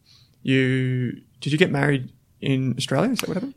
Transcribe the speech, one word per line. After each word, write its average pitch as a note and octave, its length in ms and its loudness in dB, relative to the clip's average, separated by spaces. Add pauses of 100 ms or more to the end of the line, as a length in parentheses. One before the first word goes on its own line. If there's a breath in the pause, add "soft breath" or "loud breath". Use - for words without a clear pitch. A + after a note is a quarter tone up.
(420 soft breath)
you, B2+ 800 0 (200)
did C#3 120 -4
you D#3 60 2
get - 120 4
married C#3 400 0 (300)
in C3 360 0
Australia? C#3 360 0
Is A3+ 80 -2
that - 80 -4
what - 80 -2
happened? C4 200 -6